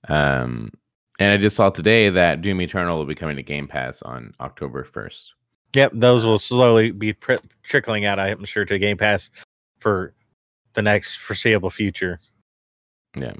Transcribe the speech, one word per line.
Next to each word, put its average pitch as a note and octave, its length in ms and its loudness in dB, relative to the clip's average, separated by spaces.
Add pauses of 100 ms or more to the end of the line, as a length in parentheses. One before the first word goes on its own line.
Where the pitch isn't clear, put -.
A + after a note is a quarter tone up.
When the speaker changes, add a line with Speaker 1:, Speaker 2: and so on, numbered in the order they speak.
Speaker 1:
Um, B1+ 640 -2 (480)
and G2+ 120 4
I G2+ 60 4
just G2+ 180 2
saw G2+ 140 4
today G#2+ 400 4
that F2 320 2
Doom F#2 200 -2
Eternal F2 360 -4
will D2+ 80 -4
be D2+ 100 -8
coming D#2 200 -8
to C2+ 80 -12
Game C#2+ 240 -8
Pass C2 340 -8
on A#1+ 380 -16
October C2 440 -12
first. - 500 -16 (420)
Speaker 2:
Yep, C3+ 200 4
those A#2+ 280 6
Speaker 1:
Uh, A2+ 60 2
Speaker 2:
will G#2+ 100 4
slowly A#2 520 4
be G#2+ 220 -6
pri-, - 240 -2 (260)
trickling A2 420 -2
out, G2+ 140 0
I'm G2 260 -4
sure, G#2 200 -4
to G2 140 -2
Game G2+ 180 -2
Pass G#2 320 0 (500)
for - 340 -2 (600)
the A2 80 -2
next G#2 360 0
foreseeable G2+ 520 -2
future. F#2 500 -6 (960)
Speaker 1:
Yeah. B1 240 -10